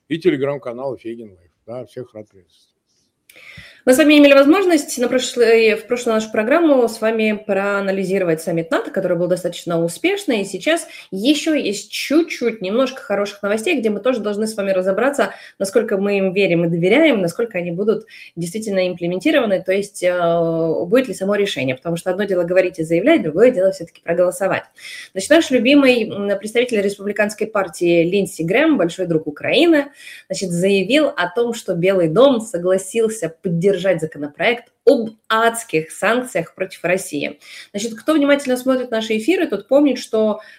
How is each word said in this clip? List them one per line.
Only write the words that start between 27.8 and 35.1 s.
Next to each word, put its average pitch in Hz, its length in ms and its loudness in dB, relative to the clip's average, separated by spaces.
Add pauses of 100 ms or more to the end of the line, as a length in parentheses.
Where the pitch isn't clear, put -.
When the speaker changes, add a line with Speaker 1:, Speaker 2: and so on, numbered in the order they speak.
Speaker 2:
Линдси 180 400 -2
Грэм, 262 340 2
большой 175 280 -2
друг 160 200 0
Украины, 277 640 2 (400)
значит, 185 240 -6
заявил 196 560 2
о - 200 -4
том, 240 240 -2
что 196 220 -6
Белый 175 340 2
дом 233 320 4
согласился 190 880 -2
поддержать 175 460 0 (260)
законопроект 160 720 -4 (140)
об 233 260 2 (180)